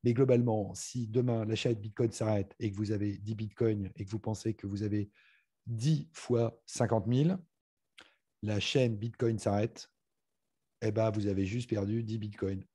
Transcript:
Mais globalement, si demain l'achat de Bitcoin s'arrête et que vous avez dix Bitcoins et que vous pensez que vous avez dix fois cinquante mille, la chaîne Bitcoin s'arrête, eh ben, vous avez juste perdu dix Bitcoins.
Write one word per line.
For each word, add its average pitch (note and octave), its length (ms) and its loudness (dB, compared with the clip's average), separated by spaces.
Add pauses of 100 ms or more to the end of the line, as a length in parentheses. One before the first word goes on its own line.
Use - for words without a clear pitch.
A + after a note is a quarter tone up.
Mais A#2+ 120 4
globalement, A#2+ 600 4
si A#2 320 -6
demain A#2 380 0
l'achat A2 280 0
de A2+ 60 0
Bitcoin A2 320 -2
s'arrête G#2+ 480 0
et G#2+ 140 -2
que F#2+ 40 -10
vous G#2 140 -2
avez G#2 280 -2
dix G#2+ 180 -6
Bitcoins G#2+ 580 -2
et A2 100 -8
que G2 60 -12
vous A2 80 -6
pensez A2 340 -4
que - 140 -8
vous G2+ 160 -4
avez G#2 280 -2 (560)
dix B2+ 460 0
fois A#2 540 -2
cinquante A2 400 0
mille, D3 320 2 (1040)
la G#2 180 0
chaîne A#2+ 360 2
Bitcoin A2+ 420 -2
s'arrête, G#2 520 0 (920)
eh A2 80 2
ben, A2 200 2
vous G#2 180 0
avez G2 180 2
juste A#2 240 -4
perdu G#2+ 320 0
dix A2 160 -4
Bitcoins. G2 460 -6 (100)